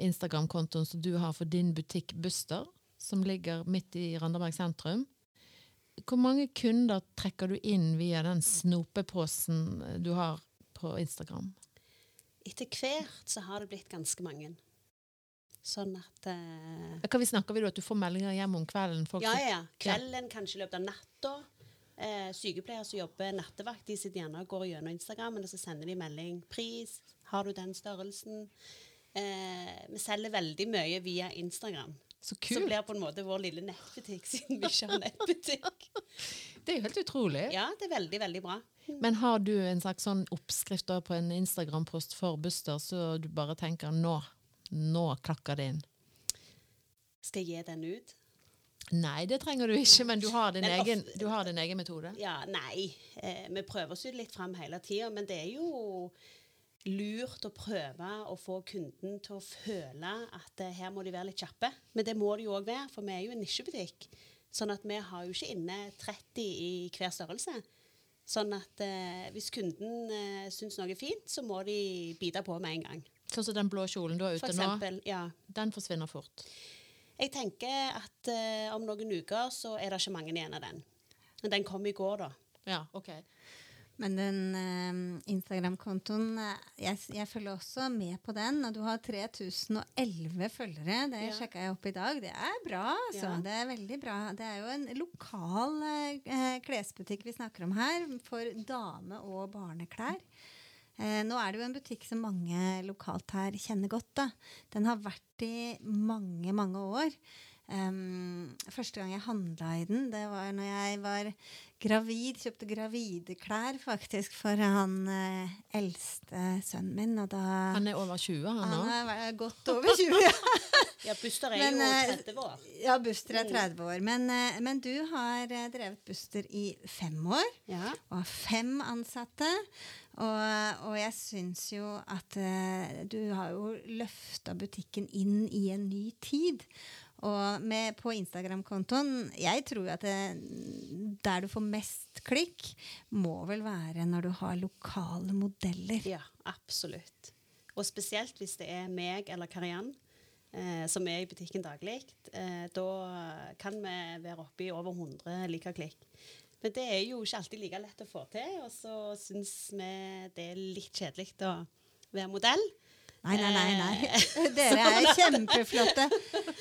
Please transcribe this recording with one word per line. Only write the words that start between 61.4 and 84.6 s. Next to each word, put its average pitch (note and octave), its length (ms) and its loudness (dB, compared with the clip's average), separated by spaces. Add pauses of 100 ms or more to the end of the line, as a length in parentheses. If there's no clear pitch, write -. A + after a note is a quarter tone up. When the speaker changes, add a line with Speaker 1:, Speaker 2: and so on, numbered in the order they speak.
Speaker 2:
kjappe. - 240 -2 (260)
Men A3 120 2
det A3 100 0
må G#3 220 4
de A3 80 -6
jo G#3 100 -2
også G3 140 -2
være, C4+ 240 -4
for G#3+ 100 -10
vi G3 80 -4
er F#3 140 -4
jo A#3 100 -6
en A3+ 80 -4
nisjebutikk. - 640 -6 (480)
Sånn - 160 2
at G3+ 160 -2
vi G#3 80 -2
har F3+ 300 -6
jo F3+ 100 -6
ikke - 160 -6
inne F#3+ 480 -4
tretti - 480 -6
i F3 240 -2 (240)
hver F#3 160 -2
størrelse. A3 460 -6 (680)
Sånn G#3 300 0
at, - 240 -10
eh, F#3 560 -4
hvis - 160 -6
kunden, A3 600 -4
eh, G3 380 -4
synes G3+ 300 -8
noe F#3 100 -2
er F#3 60 -4
fint, D#4+ 320 -6
så - 160 -4
må G3+ 220 -2
de F#3+ 560 -2
bite E3+ 200 0
på F3+ 200 -4
med E3 160 -4
en D#3+ 60 -4
gang. D#3 200 -10 (240)
Speaker 1:
Sånn A3+ 160 -2
som A3 100 -2
den G3+ 160 4
blå G3 140 0
kjolen F3 340 0
du F3+ 60 0
har F#3+ 120 2
ute E3 120 -2
Speaker 2:
For F3 80 0
Speaker 1:
nå, F#3 80 4 (160)
Speaker 2:
eksempel, F#3+ 260 -4
ja. F#3 200 -4 (260)
Speaker 1:
den G#3+ 240 0
forsvinner E3 320 -4
fort. - 400 -14 (720)
Speaker 2:
Jeg C4+ 140 0
tenker C4+ 640 -2
at, - 320 -14
eh, A3 440 -2
om A3 120 -4
noen G#3+ 260 -4
uker G#3+ 400 0
så A3+ 300 -6
er G3 80 -2
det F#3 100 -2
ikke G3 140 -2
mange D#3+ 180 -6
igjen D#3+ 220 -2
av D#3+ 80 -8
den. D#3+ 220 -10 (580)
Men G#3 100 -2
den G3+ 140 4
kom G3 200 -6
i G#3 60 2
går G3 280 0
da. C#3+ 120 -6 (340)
Speaker 1:
Ja, F3 280 -2
ok. F#3+ 160 -12 (880)
Speaker 3:
Men G3 180 0
den, F#3+ 400 2
eh, F3+ 800 -2